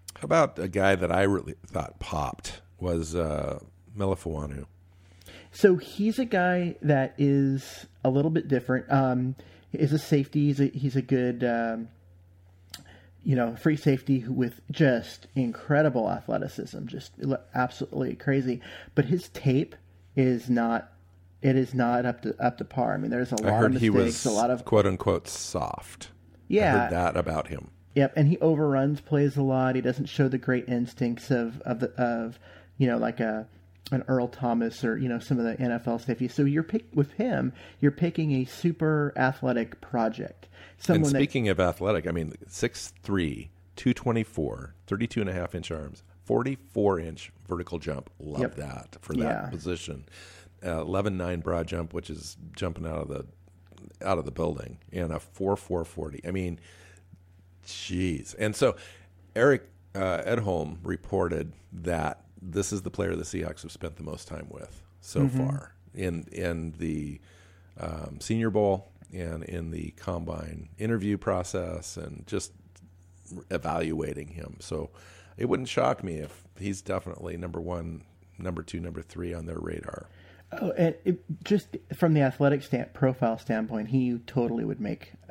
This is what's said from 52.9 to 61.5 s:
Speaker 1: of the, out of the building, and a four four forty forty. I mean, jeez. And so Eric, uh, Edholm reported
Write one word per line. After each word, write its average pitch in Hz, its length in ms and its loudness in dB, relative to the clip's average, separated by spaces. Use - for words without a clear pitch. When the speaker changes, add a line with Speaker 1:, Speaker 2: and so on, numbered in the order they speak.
Speaker 1:
of 73 80 -6
the, 69 180 -8
out 95 140 2
of 73 60 -4
the 73 60 -6
building, 67 460 -4
and 85 180 -2
a 76 80 -4
four 98 380 -2
four 87 260 -4
forty 78 360 -10
forty. 85 80 -10
I 90 40 -4
mean, 90 280 -4
jeez. 90 720 -4
And 104 180 -2
so 131 200 2
Eric, 127 280 6
uh, 92 320 0
Edholm 87 560 0
reported 87 720 -2